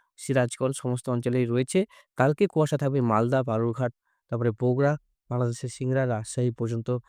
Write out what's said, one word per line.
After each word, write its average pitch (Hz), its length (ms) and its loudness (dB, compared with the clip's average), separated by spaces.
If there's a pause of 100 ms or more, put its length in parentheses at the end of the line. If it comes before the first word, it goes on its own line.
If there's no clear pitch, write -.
(200)
সিরাজগঞ্জ 131 580 0
সমস্ত 123 320 -4
অঞ্চলেই 123 360 0
রয়েছে। 127 340 0 (380)
কালকে 147 300 4
কুয়াশা 156 300 0
থাকবে 139 240 0
মালদা, 120 420 2
বালুরঘাট, 117 480 -2 (400)
তারপরে 117 200 0
বগুড়া, 127 420 2 (360)
বাংলাদেশের 123 420 -2
সিংড়া, 131 340 -2
রাজশাহী 120 460 -2
পর্যন্ত 117 380 -4 (200)